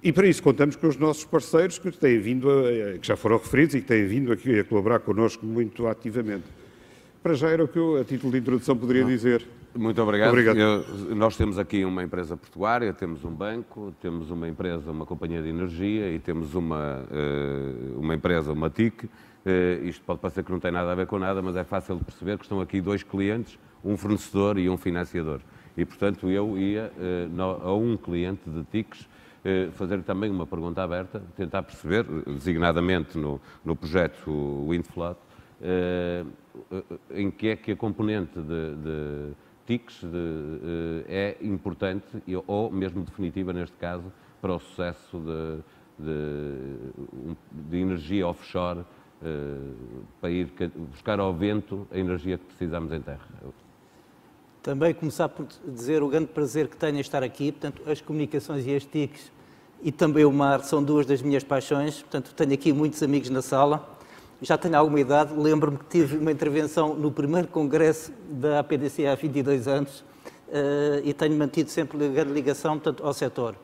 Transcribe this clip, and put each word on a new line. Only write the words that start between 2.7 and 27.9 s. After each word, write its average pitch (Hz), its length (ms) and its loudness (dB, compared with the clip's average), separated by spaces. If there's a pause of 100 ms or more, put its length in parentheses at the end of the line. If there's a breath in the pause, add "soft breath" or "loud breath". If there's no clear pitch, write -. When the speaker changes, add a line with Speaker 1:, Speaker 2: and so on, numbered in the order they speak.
Speaker 1:
que - 80 -10
já 101 100 0
foram 110 200 4
referidos 139 380 4
e 120 60 2
que - 60 -12
têm 110 180 6
vindo 120 260 2
aqui 110 280 4
a 98 40 2
colaborar 107 360 4
connosco 110 460 0
muito 113 420 -2
ativamente. 107 580 -4 (760 loud breath)
Para 170 120 2
já 147 160 2
era 160 160 4
o - 20 -4
que - 100 -2
eu, 160 220 4
a 120 60 0
título 127 260 -2
de 131 80 2
introdução, 123 380 2
poderia 123 240 4
Speaker 2:
Não. 127 80 4
Speaker 1:
dizer. 120 360 4 (300)
Speaker 2:
Muito 113 260 0
obrigado. 107 280 6
Speaker 1:
Obrigado. 117 280 8
Speaker 2:
Eu, 104 580 2
nós 107 200 4
temos 104 240 0
aqui 98 240 0
uma 92 180 -2
empresa 87 360 -6
portuária, 107 560 -2
temos 82 320 -8
um 85 60 -6
banco, 104 680 -8
temos 85 300 -6
uma 85 160 -6
empresa, 82 420 -6
uma 78 160 -6
companhia 82 360 -6
de 80 80 -4
energia 92 640 -2
e 78 60 -4
temos 80 360 -4
uma, 76 560 -2
eh, 71 640 -2 (240)
uma 78 180 0
empresa, 80 380 0
uma 78 160 0
tic. 110 340 0 (420 loud breath)
Eh, 90 380 2
isto 85 220 -8
pode 87 160 -4
parecer 92 240 -6
que - 60 -8
não 87 100 -4
tem 90 100 0
nada 90 220 -2
a - 20 -2
ver 92 120 -2
com 101 120 -4
nada, 95 220 -2
mas 90 160 -4
é 90 80 -4
fácil 92 320 -4
de 80 80 -4
perceber 98 320 -6
que - 80 -14
estão 98 160 -4
aqui 95 180 -4
dois 95 240 -2
clientes, 101 560 -4 (240 soft breath)
um 101 140 -2
fornecedor 101 600 0
e 90 120 2
um 92 80 0
financiador. 85 640 -4 (340 loud breath)
E, 85 80 0
portanto, 98 460 -2
eu 101 280 0
ia, 101 400 -2
eh, 90 320 -4
no, 87 140 -4
a 92 320 -2
um 113 220 2